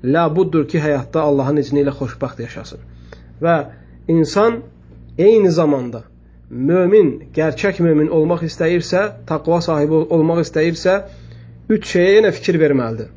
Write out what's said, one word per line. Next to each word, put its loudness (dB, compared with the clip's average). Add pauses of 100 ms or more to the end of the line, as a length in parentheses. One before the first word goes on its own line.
labuddur 0
ki, -2
həyatda -2
Allahın 0
izni 0
ilə -2
xoşbəxt -10
yaşasın. -16 (580)
Və 2 (520)
insan 2 (580)
eyni 4
zamanda -2 (460)
mömin, 2 (220)
gərçək -2
mömin 2
olmaq 0
istəyirsə, -2 (220)
taqva -2
sahibi 0
olmaq 0
istəyirsə, -2 (720)
üç -2
şeyə 6
yenə 4
fikir -2
verməlidir. 0